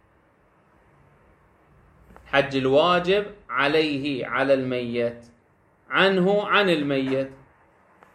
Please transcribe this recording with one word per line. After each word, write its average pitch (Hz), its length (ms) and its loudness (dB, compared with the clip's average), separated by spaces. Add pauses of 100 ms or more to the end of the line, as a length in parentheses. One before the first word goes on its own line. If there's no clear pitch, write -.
(2250)
حج 135 300 0
الواجب 175 720 2 (240)
عليه، 143 760 -2
على 131 280 0
الميت، 120 720 -4 (640)
عنه، 190 580 2
عن 190 220 2
الميت، 135 640 -2 (840)